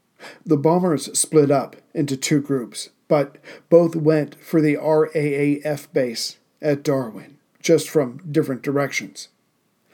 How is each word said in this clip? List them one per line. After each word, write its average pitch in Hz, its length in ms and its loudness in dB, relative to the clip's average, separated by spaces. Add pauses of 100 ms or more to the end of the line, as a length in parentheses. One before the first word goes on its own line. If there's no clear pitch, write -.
(460)
The 151 100 4
bombers 160 640 0
split 147 320 4
up 135 260 -2 (180)
into 143 220 -2
two 143 240 0
groups, 131 500 -6 (180)
but 147 300 0 (300)
both 165 280 6
went 156 400 0
for - 240 -2
the 151 160 2
R 156 400 0
A 147 400 0
A 147 80 -10
F 151 280 -6
base 123 460 -4 (240)
at 143 220 -2
Darwin, 123 540 -6 (220)
just 156 280 2
from 127 420 -2
different 139 320 -2
directions. 139 680 -6 (640)